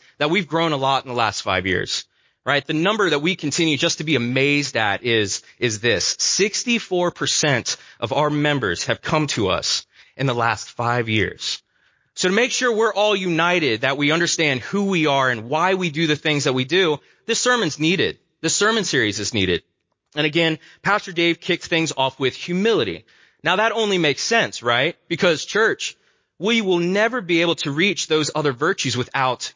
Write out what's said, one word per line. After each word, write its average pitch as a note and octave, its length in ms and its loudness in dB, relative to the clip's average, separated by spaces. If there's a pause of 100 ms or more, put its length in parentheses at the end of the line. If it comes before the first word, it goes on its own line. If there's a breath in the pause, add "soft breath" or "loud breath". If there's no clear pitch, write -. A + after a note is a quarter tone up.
(200 soft breath)
that D3 100 2
we've F3 180 0
grown E3 240 0
a D3 60 -2
lot C3+ 260 0
in C3+ 60 -14
the A#2+ 80 -4
last A2+ 240 0
five F#2 240 0
years, F#2 400 -2 (400)
right? C#3 180 0
The D#3+ 100 -6
number F#3+ 360 2
that D3 140 0
we F3+ 120 0
continue D#3+ 400 0
just D#3+ 220 0
to E3 60 -8
be D3+ 120 0
amazed C3+ 640 0
at G2+ 260 0
is, A2+ 380 0 (160 loud breath)
is A2 220 -2
this. G#2 400 0
Sixty-four G3 880 0
percent C#3+ 680 0 (240 loud breath)
of A2+ 140 -4
our D3 160 2
members C#3+ 560 0
have A2+ 160 -2
come D#3 280 0
to G#2 200 0
us - 380 -2 (280 soft breath)
in C#3 120 -2
the B2 80 0
last A#2 340 -2
five A#2+ 400 -2
years. G2+ 540 -2 (540)
So F#3 120 2
to F#3 40 0
make A#3 180 2
sure B3+ 220 0
we're A3 200 2
all G#3+ 200 2
united, E3+ 680 2
that C3+ 160 0
we D3 160 2
understand D#3+ 480 0
who G3 240 -2
we F3+ 200 2
are C#3 240 2
and A#2 200 -4
why E3 240 0
we F#3 160 -2
do D#3 180 -2
the D3+ 80 2
things C#3+ 300 0
that C#3 80 2
we C3 100 0
do, D#3 380 0 (240 soft breath)
this A3 160 -2
sermon's A#3 360 0
needed. D3+ 420 0 (200)
This D#3 160 -2
sermon G#3+ 300 2
series G#2+ 340 0
is G2+ 140 -6
needed. F#2 300 2 (520)
And D3+ 100 0
again, D#3+ 340 0 (220 loud breath)
Pastor G3+ 300 -2
Dave E3+ 300 0
kicked - 240 -4
things E3 320 0
off C3 200 -2
with B2+ 160 0
humility. F3 680 -2 (400 soft breath)
Now E3+ 140 2
that A3 160 2
only G#3 240 0
makes D3+ 260 0
sense, F#3+ 400 0
right? A#2+ 320 2 (140)
Because E3+ 340 0
church, - 540 -2 (420)
we A3+ 220 0
will F#3 180 2
never G#3 400 2
be E3+ 220 0
able E3+ 140 2
to - 160 -6
reach E3+ 360 0
those D#3 260 0
other D3 200 0
virtues C#3 420 -2
without C3 600 -2